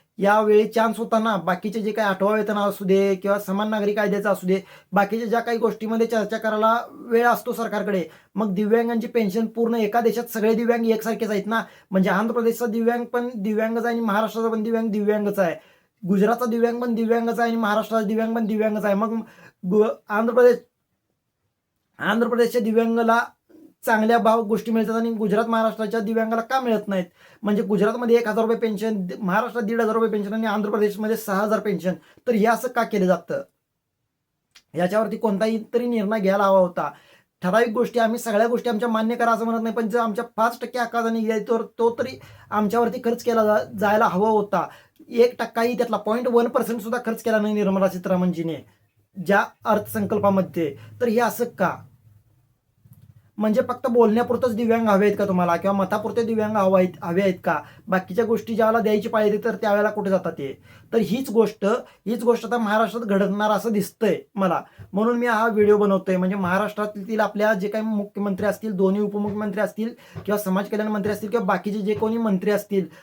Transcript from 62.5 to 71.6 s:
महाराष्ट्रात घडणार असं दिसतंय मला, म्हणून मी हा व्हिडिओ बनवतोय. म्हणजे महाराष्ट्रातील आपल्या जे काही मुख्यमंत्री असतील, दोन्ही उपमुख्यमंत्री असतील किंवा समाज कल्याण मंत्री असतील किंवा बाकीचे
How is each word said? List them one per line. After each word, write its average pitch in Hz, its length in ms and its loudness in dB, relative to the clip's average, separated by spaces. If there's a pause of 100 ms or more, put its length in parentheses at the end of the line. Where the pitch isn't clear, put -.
महाराष्ट्रात 226 460 0
घडणार 202 460 0
असं 214 220 0
दिसतंय 190 460 0 (160)
मला, 185 280 0 (300)
म्हणून 233 260 0
मी 240 80 0
हा 226 200 0
व्हिडिओ 208 300 4
बनवतोय. 196 400 2
म्हणजे 185 200 0
महाराष्ट्रातील 208 840 -2
आपल्या 208 340 2
जे 196 140 -2
काही 214 160 -4
मुख्यमंत्री 202 640 -2
असतील, 208 260 -2
दोन्ही 190 280 2
उपमुख्यमंत्री 208 600 -2
असतील 214 300 -2 (360)
किंवा 202 120 0
समाज 190 300 -2
कल्याण 214 200 -2
मंत्री 208 240 -2
असतील 214 160 -6
किंवा 226 180 0
बाकीचे 202 320 -2